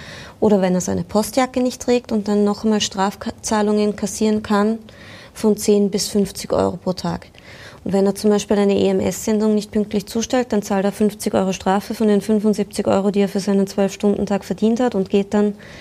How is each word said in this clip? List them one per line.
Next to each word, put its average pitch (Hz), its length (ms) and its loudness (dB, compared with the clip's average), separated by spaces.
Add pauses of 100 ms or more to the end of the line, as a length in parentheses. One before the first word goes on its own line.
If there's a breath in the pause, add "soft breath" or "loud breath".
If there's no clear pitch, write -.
(400 loud breath)
oder 208 220 4
wenn 185 120 2
er 180 60 2
seine 185 240 -2
Postjacke 254 560 0
nicht 247 220 -2
trägt 247 300 0
und 208 160 -2
dann 208 160 2
noch 202 200 -2
einmal 214 160 2
Strafzahlungen 208 1120 -2
kassieren 214 480 0
kann 214 360 0 (560 loud breath)
von 208 240 2
zehn 202 320 4
bis 190 180 -2
fünfzig - 440 -2
Euro 190 260 0
pro 180 160 -4
Tag. 175 320 -6 (580 loud breath)
Und - 80 -4
wenn 196 140 2
er 196 80 0
zum 208 160 0
Beispiel 208 280 2
eine 202 200 4
E-M-S-Sendung 196 760 0
nicht 208 160 -2
pünktlich 208 360 -2
zustellt, 240 460 -2
dann 208 100 0
zahlt 196 240 -2
er 202 60 0
fünfzig 208 420 -2
Euro 190 180 2
Strafe 190 400 -2
von 220 160 0
den 202 140 4
fünfundsiebzig 208 640 0
Euro, 202 240 2
die 196 100 0
er 196 80 2
für 196 120 -4
seinen 196 260 2
zwölf-Stunden-Tag 202 800 -2
verdient 220 360 0
hat 247 140 0
und 190 160 -2
geht 196 240 0
dann 208 200 2 (260 loud breath)